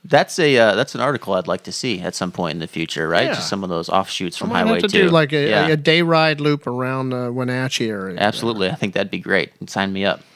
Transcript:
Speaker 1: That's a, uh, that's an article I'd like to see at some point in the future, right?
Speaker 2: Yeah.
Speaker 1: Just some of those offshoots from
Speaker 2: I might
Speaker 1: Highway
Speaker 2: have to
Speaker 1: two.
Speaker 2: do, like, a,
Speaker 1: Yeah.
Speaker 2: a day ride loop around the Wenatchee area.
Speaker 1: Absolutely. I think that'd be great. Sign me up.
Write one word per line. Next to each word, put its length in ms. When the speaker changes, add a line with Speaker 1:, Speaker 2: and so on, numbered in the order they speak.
Speaker 1:
That's 320
a, 180
uh, 200
that's 180
an 80
article 320
I'd 140
like 160
to 80
see 300
at 120
some 180
point 240
in 40
the 80
future, 400
right? 200
Speaker 2:
Yeah. 80
Speaker 1:
Just 140
some 140
of 80
those 180
offshoots 480
from 140
Speaker 2:
I 20
might 60
Speaker 1:
Highway 140
Speaker 2:
have 100
to 60
Speaker 1:
two. 160
Speaker 2:
do, 40
like, 240
a, 160
Speaker 1:
Yeah. 200
Speaker 2:
a 80
day 260
ride 360
loop 280
around 420
the 220
Wenatchee 580
area. 300
Speaker 1:
Absolutely. 500
I 60
think 180
that'd 160
be 100
great. 300
Sign 240
me 140
up. 160